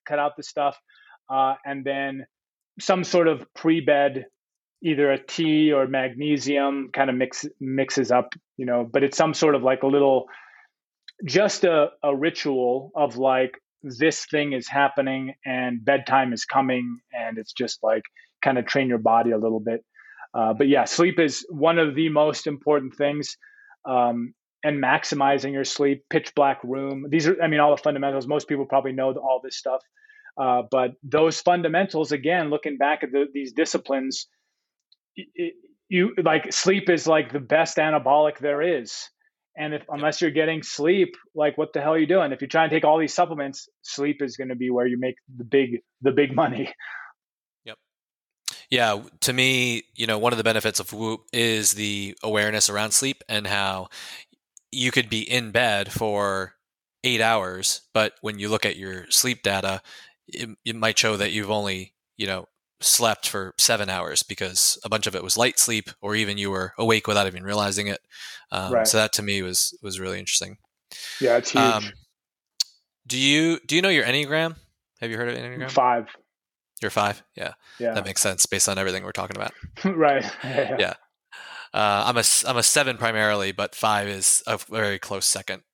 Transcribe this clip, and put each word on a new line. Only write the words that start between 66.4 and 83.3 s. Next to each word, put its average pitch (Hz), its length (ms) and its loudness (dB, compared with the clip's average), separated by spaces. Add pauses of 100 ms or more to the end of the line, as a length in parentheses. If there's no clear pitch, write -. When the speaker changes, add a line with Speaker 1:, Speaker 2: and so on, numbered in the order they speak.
Speaker 2:
were 92 280 -6
awake 113 300 2
without 101 180 2
even 90 160 -8
realizing 101 460 -2
it. 101 120 -6 (520)
Um, 92 200 -4
Speaker 1:
Right. 113 140 2
Speaker 2:
so 110 120 2
that 107 160 2
to 107 80 -2
me 101 200 -2
was, 90 400 -2
was 95 160 -8
really 95 220 -8
interesting. 95 380 -4 (640)
Speaker 1:
Yeah, 120 180 4
it's 120 120 -6
huge. 120 120 2
Speaker 2:
Um, 107 300 0 (1120)
do 123 120 -6
you, 151 480 4
do - 80 -2
you 175 80 2
know 190 60 2
your 151 160 2
Enneagram? 147 500 0 (460)
Have 117 100 -6
you 113 60 -6
heard 120 120 -4
of 120 80 -6
Enneagram? 127 340 -10
Speaker 1:
Five. 123 360 2 (760)
Speaker 2:
You're 104 120 -4
five? 104 320 0 (100)
Yeah. 87 200 -10 (260)
Speaker 1:
Yeah. 117 140 -2
Speaker 2:
That 101 100 -2
makes 95 180 -2
sense 95 240 0
based 98 220 0
on 98 100 -2
everything 95 240 -2
we're 95 80 -12
talking 98 260 -8
about. 104 160 -8 (320)
Speaker 1:
<laughs> 190 120 -2
Right. 143 280 2 (140)
<laughs> - 60 -14
Yeah, 131 160 -4
yeah. 135 180 -4
Speaker 2:
Yeah. 92 160 -2 (800)
Uh, 101 360 0
I'm 120 80 0
a 117 40 0
s-, - 240 2
I'm 127 120 -2
a 117 80 2
seven 131 320 2
primarily, 107 560 0